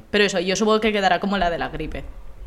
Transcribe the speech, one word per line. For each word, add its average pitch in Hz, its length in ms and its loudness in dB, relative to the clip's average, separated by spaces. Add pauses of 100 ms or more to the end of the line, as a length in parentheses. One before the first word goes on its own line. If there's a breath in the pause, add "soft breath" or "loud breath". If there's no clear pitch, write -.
Pero 208 140 2
eso, 190 160 0
yo 185 160 0
supongo 214 240 4
que 220 120 2
quedará 190 280 2
como 202 180 0
la 175 140 2
de 165 80 -2
la 127 100 -4
gripe. 156 340 -6 (440)